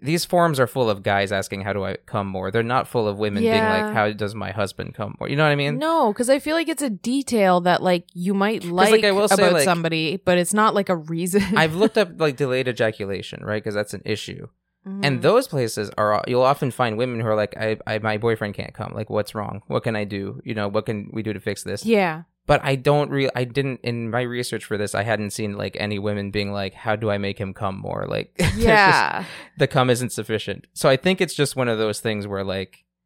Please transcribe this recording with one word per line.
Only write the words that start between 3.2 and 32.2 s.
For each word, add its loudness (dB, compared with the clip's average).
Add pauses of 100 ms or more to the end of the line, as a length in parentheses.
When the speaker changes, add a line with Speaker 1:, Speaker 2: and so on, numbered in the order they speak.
Speaker 1:
being 4
like, 4 (200)
Speaker 2:
Yeah. -4
Speaker 1:
"How 2
does -4
my -8
husband -4
come -8
more?" -6
You -4
know 2
what 4
I 2
mean? -2
Speaker 2:
No, 2
'cause 0
I 6
feel -2
like 0
it's -2
a 0
detail 2
that, 2
like, 2
you -2
might 0
Speaker 1:
'Cause, -6
like, 4
Speaker 2:
like 8
Speaker 1:
I 4
will 4
say, 4
Speaker 2:
about 6
Speaker 1:
like, 4
Speaker 2:
somebody, 0
but 2
it's 0
not, 4
like, 0
a 2
reason. 0
<laughs> 0
Speaker 1:
I've 4
looked 2
up, 0
like, 2
delayed 0
ejaculation, -4
right? -4
'Cause -4
that's -2
an -10
issue. -6 (400)
Speaker 2:
Mm-hmm. -10
Speaker 1:
And 0
those 4
places -2
are, 2
you'll 2
often 2
find 0
women -2
who -2
are 0
like, -2
"I, -2
I, -2
my -2
boyfriend -2
can't -10
come. -10
Like, -8
what's -2
wrong? -8
What -2
can -2
I -2
do? -8
You -6
know, -2
what -2
can -6
we -6
do -4
to -10
fix -6
this?" -6
Speaker 2:
Yeah. 2 (260)
Speaker 1:
But 4
I 0
don't 2
re-, 0
I -2
didn't, -4
in -4
my -2
research -6
for -2
this, -4
I 0
hadn't -2
seen, -6
like, -6
any -4
women -4
being -2
like, -4
"How -2
do -2
I 0
make -4
him -6
come -6
more?" -6
Like, -4
<laughs> -10
there's 2
just 0
Speaker 2:
Yeah. 6 (340)
Speaker 1:
the 4
cum 2
isn't 0
sufficient. -4
So 2
I 6
think 2
it's -2
just 0
one 2
of 0
those 0
things -2